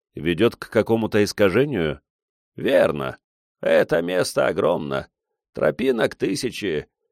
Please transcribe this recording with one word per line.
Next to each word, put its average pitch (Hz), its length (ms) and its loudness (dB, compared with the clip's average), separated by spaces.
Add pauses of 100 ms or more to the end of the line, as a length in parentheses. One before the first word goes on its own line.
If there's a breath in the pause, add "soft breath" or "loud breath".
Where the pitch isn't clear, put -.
(140)
ведёт 87 420 0
к - 140 -16
какому-то 110 540 0
искажению?" 98 760 0 (560)
"Верно. 73 600 0 (420)
Это 160 400 2
место 170 460 0
огромно. 80 640 -2 (440)
Тропинок 120 640 0
тысячи, 101 720 -4 (240)